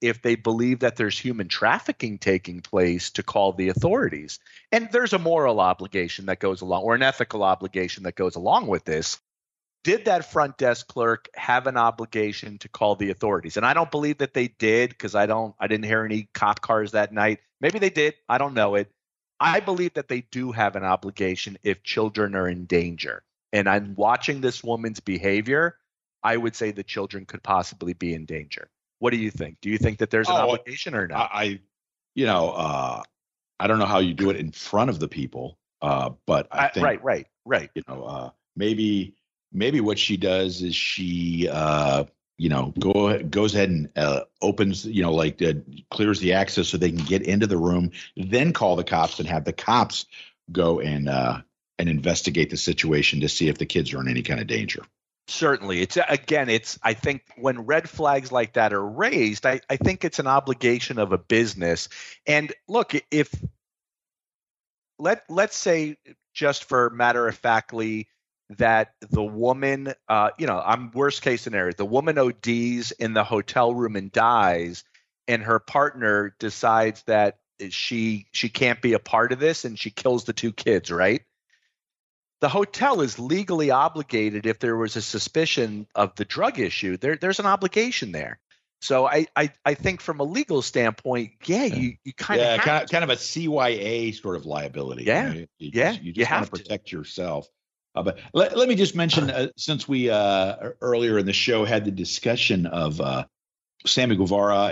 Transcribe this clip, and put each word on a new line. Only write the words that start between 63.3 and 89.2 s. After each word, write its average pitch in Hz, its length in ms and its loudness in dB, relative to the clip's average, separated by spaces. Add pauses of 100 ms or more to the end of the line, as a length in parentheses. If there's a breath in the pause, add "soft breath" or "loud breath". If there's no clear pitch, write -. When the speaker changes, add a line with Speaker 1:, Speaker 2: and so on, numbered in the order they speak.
Speaker 1:
let, 196 300 0
let's 190 260 0
say 156 420 0 (360)
just 143 320 0
for 123 240 4
matter 120 380 2
of 107 80 -2
factly 110 720 0 (440)
that 113 500 4
the 107 220 0
woman, 135 720 0 (140)
uh, 107 300 4
you 165 100 -4
know, 92 160 0
I'm 117 280 0
worst 139 300 0
case 120 200 0
scenario, 95 320 -2
the 101 120 -4
woman 139 320 2
O 131 140 2
Ds 120 600 -2
in 113 220 -4
the 110 100 4
hotel 117 500 2
room 117 220 -2
and 98 160 -6
dies, 95 720 2 (440 soft breath)
and 117 160 0
her 113 160 2
partner 110 800 0
decides 110 640 0
that 104 360 2 (300)
she, 110 640 -2
she - 160 -2
can't 123 320 0
be 120 120 4
a 107 60 2
part 117 320 2
of 127 80 -2
this 156 260 0
and 113 140 -10
she 110 100 -8
kills 123 360 0
the 113 80 -2
two 117 180 -4
kids, 98 400 0
right? 95 300 2 (1200)
The 147 80 4
hotel 202 500 2
is 135 200 0
legally 160 520 0
obligated 127 720 0
if 110 140 0
there 117 160 0
was 113 220 -2
a 110 40 -2
suspicion 107 920 -2
of 101 200 2
the 101 100 -4
drug 202 340 -2
issue. 92 380 -2
There, 143 180 -2
there's 185 240 -2
an 208 60 -2
obligation 196 640 0
there. 71 280 -8 (420 soft breath)
So 131 260 2
I, 151 200 2 (100)